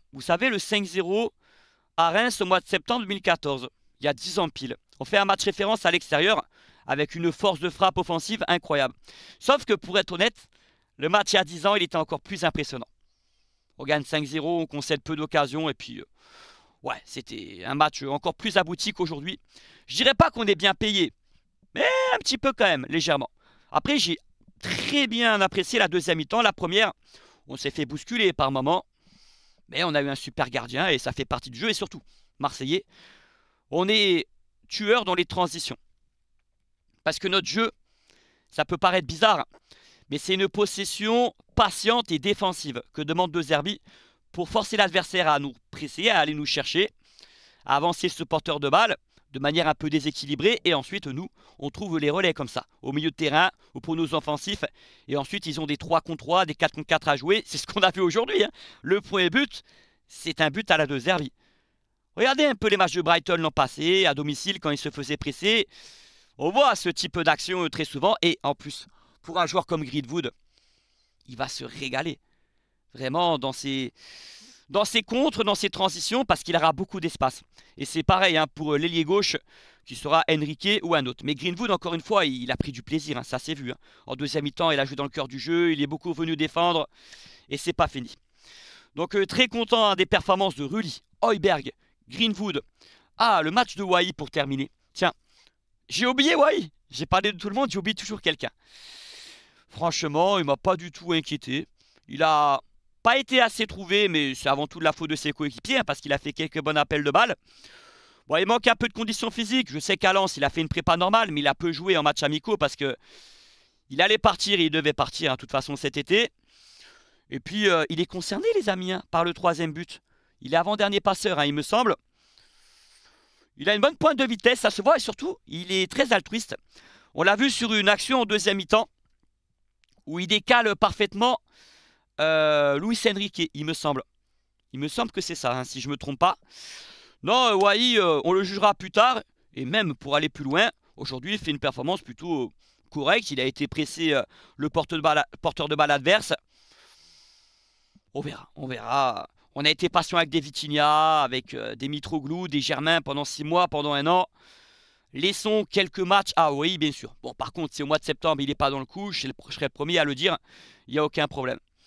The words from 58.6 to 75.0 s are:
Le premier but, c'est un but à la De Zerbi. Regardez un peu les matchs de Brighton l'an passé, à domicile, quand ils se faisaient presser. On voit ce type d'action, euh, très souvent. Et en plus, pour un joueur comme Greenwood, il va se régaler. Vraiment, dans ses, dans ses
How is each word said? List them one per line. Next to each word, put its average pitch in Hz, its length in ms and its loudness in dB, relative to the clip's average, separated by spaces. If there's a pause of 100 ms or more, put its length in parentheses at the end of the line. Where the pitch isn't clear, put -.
Le 190 180 0
premier 185 300 0
but, 254 320 0 (460)
c'est - 320 -8
un 156 100 4
but 185 200 -4
à 165 60 8
la 156 100 4
De 135 120 -2
Zerbi. 147 340 -2 (840)
Regardez 262 280 2
un 269 100 2
peu 214 140 0
les 202 80 4
matchs 180 180 2
de 175 80 -2
Brighton 170 340 2
l'an 160 140 0
passé, 175 560 2
à 143 80 2
domicile, 147 460 -6
quand 151 100 -2
ils 143 80 -2
se 147 120 -6
faisaient 143 260 -8
presser. 202 500 0 (720)
On 147 120 -2
voit 247 240 4
ce 175 140 -4
type 175 320 -6
d'action, 170 440 0
euh, 156 40 -2
très 156 160 -4
souvent. 151 380 0
Et 170 200 2
en 143 120 -2
plus, - 320 -14 (360)
pour 175 180 -4
un 165 60 2
joueur 160 200 0
comme 160 180 -4
Greenwood, 135 480 -6 (920)
il 127 100 -20
va 131 120 -6
se - 160 -12
régaler. 135 540 -6 (720)
Vraiment, 147 460 0
dans 135 140 -4
ses, 135 400 -6 (760)
dans 202 160 0
ses 226 180 0